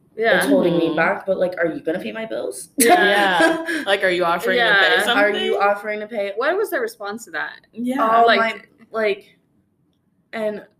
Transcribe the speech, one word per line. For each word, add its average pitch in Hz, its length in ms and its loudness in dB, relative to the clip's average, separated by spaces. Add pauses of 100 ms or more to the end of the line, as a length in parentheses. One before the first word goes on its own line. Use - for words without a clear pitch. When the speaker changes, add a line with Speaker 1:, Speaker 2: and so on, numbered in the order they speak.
(160)
Speaker 1:
Yeah. 220 220 2
Speaker 2:
It's - 100 0
holding 175 300 2
me 165 100 2
Speaker 3:
Mm-hmm. 156 80 -4
Speaker 2:
back, 175 300 -2
but, 190 120 0
like, 180 200 -2
are 170 100 -2
you 151 140 -6
gonna 214 180 -4
pay 220 140 -8
my 220 120 -8
bills?" - 520 -10
Speaker 1:
Yeah. 202 880 4
Speaker 3:
Yeah. 320 160 -6
Speaker 2:
<laughs> - 20 -10
Speaker 3:
Like, 196 180 0
"Are 190 60 2
you 180 160 0
offering 180 340 0
to 240 40 4
pay 196 320 4
Speaker 1:
Yeah. 196 80 2
Speaker 3:
something?" 202 320 2
Speaker 2:
"Are - 20 -4
you 381 220 0
offering 214 420 0
to 208 60 -10
pay?" 202 300 -6
Speaker 1:
What 294 200 0
was 415 120 -2
their 294 120 -4
response 214 440 -8
to 175 60 -20
that? 151 300 -10 (120)
Speaker 3:
Yeah. 233 500 2
Speaker 2:
Oh, - 20 6
Speaker 1:
Like 220 140 4
Speaker 2:
my, 226 220 -2 (300)
like, 208 460 -4 (960)
and 214 320 -6 (140)